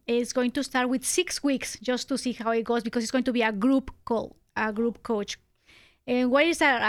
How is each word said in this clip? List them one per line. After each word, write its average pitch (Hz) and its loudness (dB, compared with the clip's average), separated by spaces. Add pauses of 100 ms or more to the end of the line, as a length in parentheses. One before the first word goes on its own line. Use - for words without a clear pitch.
it's 240 0
going 247 0
to 185 -2
start 254 -2
with 254 -2
six - -2
weeks - -2
just 247 -4
to 269 -2
see 247 -4
how 220 -4
it 233 0
goes, 233 0
because 226 -4
it's 226 -6
going 254 0
to 262 0
be 247 2
a 226 2
group 262 2 (140)
call, - -4 (180)
a 220 -2
group 226 -2
coach. 208 -4 (680)
And 247 2
what 285 6
is 339 2
a, 320 6 (240)